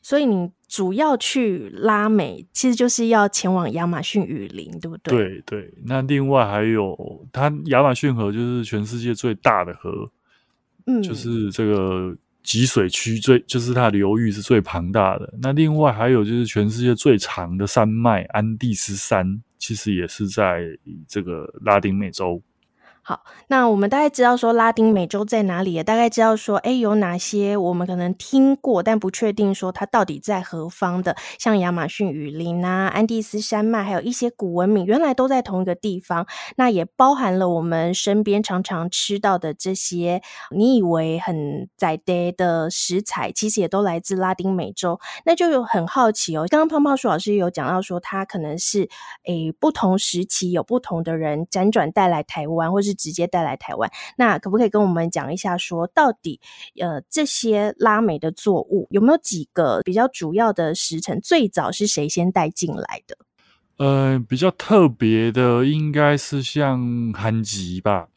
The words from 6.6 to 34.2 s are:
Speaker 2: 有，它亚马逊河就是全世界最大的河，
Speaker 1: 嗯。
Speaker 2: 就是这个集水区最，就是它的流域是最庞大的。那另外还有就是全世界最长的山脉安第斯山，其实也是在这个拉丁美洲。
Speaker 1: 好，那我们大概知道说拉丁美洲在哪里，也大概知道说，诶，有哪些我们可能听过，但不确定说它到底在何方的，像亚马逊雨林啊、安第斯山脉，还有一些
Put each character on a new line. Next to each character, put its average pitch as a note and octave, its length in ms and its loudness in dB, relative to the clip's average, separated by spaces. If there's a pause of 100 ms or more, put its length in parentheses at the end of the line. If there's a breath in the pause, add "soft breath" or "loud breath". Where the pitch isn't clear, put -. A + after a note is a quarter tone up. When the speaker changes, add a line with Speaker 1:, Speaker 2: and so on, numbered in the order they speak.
Speaker 2:
有， G#2 680 -2
它 C#3+ 220 0 (140)
亚 C3+ 160 4
马 C#3 100 4
逊 C3+ 220 0
河 G#2+ 180 -2
就 G#2+ 60 -4
是 A#2+ 260 -2
全 G#2 200 -4
世 A#2 140 -8
界 A#2+ 160 -2
最 A#2 200 -2
大 G2 300 4
的 F2 100 -10
河， - 360 -8 (760)
Speaker 1:
嗯。 B3 160 2
Speaker 2:
就 F3+ 100 -2
是 A2+ 380 -2
这 A2 160 0
个 F#2 500 0 (260)
集 A#2 220 2
水 A2 240 2
区 A2+ 300 -4
最， B2 220 8
就 - 200 -4
是 B2 140 -2
它 B2 120 4
的 A2 40 6
流 G2+ 280 2
域 A2+ 120 2
是 G2+ 100 -6
最 - 200 4
庞 F2 300 -4
大 G2 280 2
的。 - 240 -12
那 C3+ 100 0
另 D3+ 240 2
外 D3+ 160 4
还 A2 160 0
有 A#2+ 160 4
就 G#2 60 -4
是 A#2+ 160 0
全 G#2 240 2
世 A2+ 100 -6
界 B2 140 4
最 A2+ 240 4
长 F2+ 400 -6
的 G2+ 80 0
山 A2 200 2
脉 A2 440 2
安 G#2+ 260 0
第 A#2+ 160 -2
斯 G2 220 -4
山， F#2+ 480 0 (160)
其 - 160 -6
实 G#2 200 -2
也 F2+ 120 -2
是 G#2 220 -6
在 F2 500 -2 (280)
这 - 160 -6
个 E2+ 380 -8
拉 G2+ 180 4
丁 G2 160 2
美 G2 160 -2
洲。 F2+ 300 -4 (600 soft breath)
Speaker 1:
好， - 240 -8 (220 loud breath)
那 C4 200 4
我 A3 80 4
们 G3+ 140 2
大 C4+ 100 2
概 D4 120 4
知 C4+ 120 0
道 B3 140 6
说 A#3 160 2
拉 A3+ 180 4
丁 A3+ 220 4
美 F#3 140 2
洲 G#3 180 -4
在 G#3+ 200 0
哪 F#3 180 -2
里， F#3+ 100 -2
也 E3 100 -4
大 G#3+ 140 2
概 A#3 140 4
知 A#3 100 0
道 A3 160 6
说， G#3 220 -2
诶， B3+ 200 0
有 G#3+ 180 2
哪 F3+ 200 0
些 G3+ 400 -2
我 F3+ 160 0
们 F3 140 -2
可 F3+ 100 -4
能 F3+ 160 -2
听 C4+ 440 4
过， A#3 260 0
但 A3 160 2
不 F#3+ 120 -2
确 A3 220 -2
定 G#3 220 0
说 F#3 180 -6
它 G3+ 140 -8
到 G#3+ 180 2
底 D3 160 -10
在 F#3+ 220 -4
何 E3 260 -10
方 F3+ 340 -4
的， F3+ 140 -2 (220 loud breath)
像 G#3+ 200 2
亚 F3 140 0
马 E3 160 -2
逊 F#3+ 220 -4
雨 D3 200 -8
林 E3+ 320 -4
啊、 F#3 260 0
安 G#3+ 180 2
第 A3 160 -2
斯 G#3+ 180 -6
山 G#3+ 240 -2
脉， A3 180 0
还 G3 120 -4
有 F3 80 -2
一 A#3+ 100 -4
些 A#3+ 160 -2